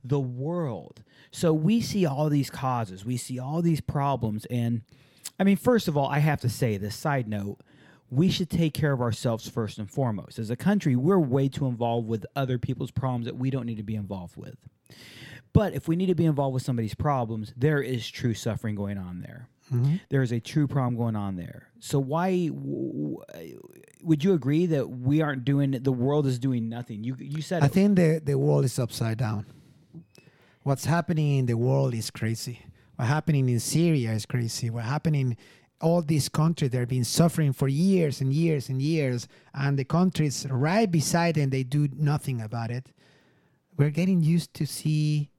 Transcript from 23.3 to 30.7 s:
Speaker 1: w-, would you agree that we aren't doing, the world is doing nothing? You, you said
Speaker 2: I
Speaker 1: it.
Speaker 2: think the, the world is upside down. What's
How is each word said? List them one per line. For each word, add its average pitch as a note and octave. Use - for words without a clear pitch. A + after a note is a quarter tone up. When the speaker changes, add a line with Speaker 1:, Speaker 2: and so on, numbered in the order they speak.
Speaker 1:
w-, E2
would D#3
you F#3+
agree D3+
that C#3+
we B2+
aren't C#3
doing, C#3
the C3
world C#3
is B2
doing A#2+
nothing? A#2
You, B2+
you C#3+
said D#3+
Speaker 2:
I -
Speaker 1:
it. C#3
Speaker 2:
think G3+
the, E3
the C#3
world C#3+
is C3
upside A2+
down. G#2+
What's C#3